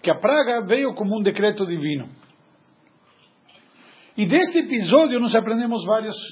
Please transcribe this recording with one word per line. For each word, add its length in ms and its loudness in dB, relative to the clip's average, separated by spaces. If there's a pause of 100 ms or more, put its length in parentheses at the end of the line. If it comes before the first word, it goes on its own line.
que 80 0
a 100 0
praga 460 0
veio 280 0
como 240 -4
um 40 -4
decreto 440 0
divino. 440 -6 (2000)
E 80 2
deste 340 2
episódio 600 4
nós 160 0
aprendemos 500 -2
várias 300 -2 (160)